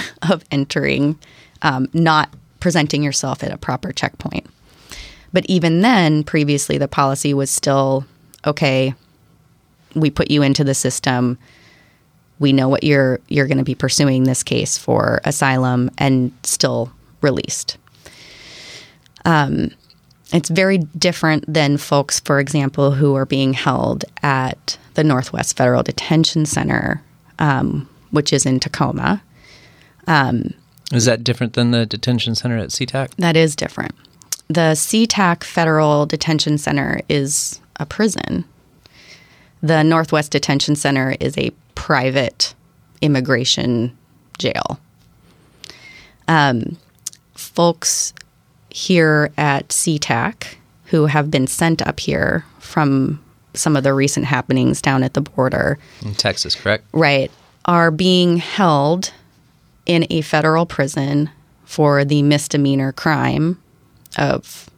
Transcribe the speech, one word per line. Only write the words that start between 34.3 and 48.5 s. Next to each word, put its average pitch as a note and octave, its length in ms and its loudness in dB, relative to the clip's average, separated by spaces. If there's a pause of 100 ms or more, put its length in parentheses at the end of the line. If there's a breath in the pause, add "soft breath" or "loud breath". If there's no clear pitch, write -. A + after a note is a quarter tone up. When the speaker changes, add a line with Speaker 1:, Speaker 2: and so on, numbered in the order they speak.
Speaker 1:
The D#3+ 260 2
SeaTac G3+ 680 0
Federal D#3 640 2
Detention D3+ 520 -2
Center C#3+ 500 -4
is C#3+ 520 -4 (160)
a D3 100 -8
prison. - 580 -4 (1200 loud breath)
The D#3 200 2
Northwest D#3 500 2
Detention C#3+ 440 0
Center C3+ 440 0
is C3+ 180 -4
a C3 140 -2 (220)
private C3 800 -2 (460)
immigration B2+ 960 0 (420)
jail. - 420 -4 (1500 loud breath)
Um, C#3+ 500 2 (580)
folks - 800 -2 (600)